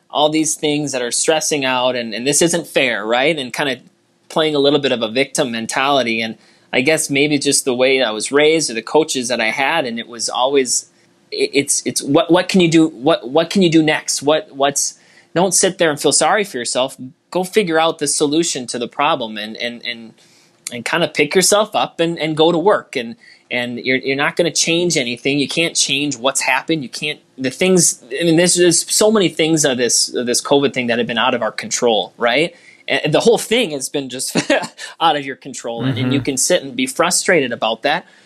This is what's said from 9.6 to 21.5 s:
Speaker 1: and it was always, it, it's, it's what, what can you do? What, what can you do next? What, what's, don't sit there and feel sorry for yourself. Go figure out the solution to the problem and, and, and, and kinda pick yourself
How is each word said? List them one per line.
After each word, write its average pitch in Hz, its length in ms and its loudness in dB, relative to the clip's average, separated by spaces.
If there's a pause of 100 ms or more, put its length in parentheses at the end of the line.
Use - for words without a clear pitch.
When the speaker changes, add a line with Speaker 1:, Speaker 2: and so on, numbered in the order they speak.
Speaker 1:
and 117 140 -6
it - 80 -12
was 117 220 -8
always, 127 600 0 (420)
it, 127 220 -2
it's, - 320 0
it's - 160 -4
what, 156 300 2
what 175 180 4
can 190 120 4
you 170 100 4
do? 160 180 6
What, 131 400 -2
what 160 200 0
can 196 120 0
you 175 80 4
do 160 140 4
next? - 400 -2
What, 147 320 0
what's, 139 420 -2 (380)
don't 180 180 2
sit 185 240 0
there 165 120 4
and 143 120 -4
feel 147 100 2
sorry 175 320 2
for 190 140 -8
yourself. 127 400 -4 (320)
Go 180 160 -2
figure 175 340 2
out 160 200 0
the 147 80 -2
solution 147 600 0
to - 120 -8
the 117 100 -4
problem 131 480 -2
and, 107 200 -10
and, 120 280 -8
and, 117 280 -12 (600)
and 120 100 -10
kinda 165 240 0
pick 151 280 -2
yourself 190 400 2